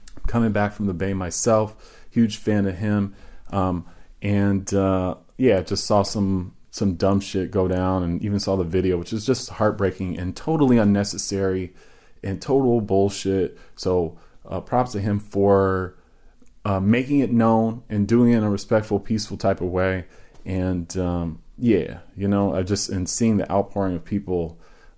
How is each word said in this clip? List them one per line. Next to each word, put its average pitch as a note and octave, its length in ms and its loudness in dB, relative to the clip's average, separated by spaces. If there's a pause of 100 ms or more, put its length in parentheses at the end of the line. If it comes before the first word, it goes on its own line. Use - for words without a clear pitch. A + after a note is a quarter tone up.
(260)
Coming A#2 260 2
back G2+ 220 0
from G#2 120 -4
the F#2+ 80 0
Bay F#2+ 200 -4
myself, G#2+ 960 -2
huge A2+ 260 2
fan G#2 300 0
of F2+ 100 -4
him. G#2 380 -2 (360)
Um, F#2 360 0 (340)
and, G2+ 540 0
uh, F#2+ 420 2 (200)
yeah, A2+ 260 4
just - 240 -4
saw G#2 160 4
some, F#2+ 520 -2 (160)
some G2 260 -2
dumb G2 240 2
shit F#2+ 300 -4
go F#2+ 180 2
down F#2 340 0
and F2 200 -2
even G2+ 180 0
saw G2 160 0
the F#2 80 0
video, F2+ 340 0
which F2 140 -6
is A2 120 -4
just B2+ 240 -2
heartbreaking G2 680 -2
and F2+ 180 -6
totally D3 420 2
unnecessary G2 920 0 (500)
and G2 200 -6
total B2+ 400 2
bullshit. G2 760 0 (160)
So, F2 440 -2 (280)
uh, F#2 140 -6
props B2 320 -2
to G2+ 80 -4
him G2+ 180 0
for, G2 800 2 (680)
uh, G2 120 0
making B2 420 2
it B2 120 0
known A2+ 560 2
and G2+ 180 0
doing A#2+ 260 4
it A#2 40 4
in A2 80 2
a G#2+ 60 0
respectful, G#2 500 0
peaceful G#2 380 -6
type - 240 0
of F#2 60 -2
way. F#2 360 -2 (400)
And, F#2 540 -4
um, F2 400 -4 (200)
yeah, A2 400 0 (180)
you G2 100 -4
know, G2+ 280 2
I F#2 80 -2
just, G2 260 -2
and F#2 200 -4
seeing A2+ 280 2
the G2 160 -2
outpouring G2 420 0
of E2+ 100 -8
people, F2+ 540 -4 (400)